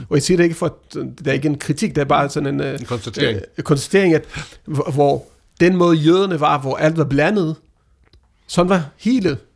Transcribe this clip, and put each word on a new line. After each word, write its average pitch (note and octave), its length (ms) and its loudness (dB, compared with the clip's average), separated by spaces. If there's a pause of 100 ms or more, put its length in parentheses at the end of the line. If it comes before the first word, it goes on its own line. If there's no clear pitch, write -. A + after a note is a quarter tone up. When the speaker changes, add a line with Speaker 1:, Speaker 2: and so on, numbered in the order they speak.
Speaker 1:
Og - 60 -2
jeg C#3 80 2
siger F#3 140 2
det F3 60 4
ikke E3+ 120 2
for, F3+ 100 -4
at, - 280 -10 (260)
det - 80 -6
er C3+ 40 0
ikke C#3 160 -2
en C#3+ 100 -2
kritik, D3 380 -4
det D3+ 60 0
er C#3 40 0
bare C#3+ 240 2
sådan C#3+ 240 -4
en, C#3+ 80 -4
øh, C#3 180 -6
Speaker 2:
En - 60 -12
konstatering. A2+ 540 -4 (180)
Speaker 1:
øh, D#3+ 60 -8
konstatering, E3+ 500 2
at D3+ 100 2 (420)
hvor, D3 260 -4
hvor C#3+ 340 0 (340)
den F3+ 160 4
måde F3 220 4
jøderne F3 420 2
var, D3 220 0
hvor C3+ 140 -4
alt D#3+ 220 0
var D#3 60 2
blandet, D#3 520 0 (920)
sådan F3+ 220 0
var E3+ 280 0
hele, G3 400 0 (180)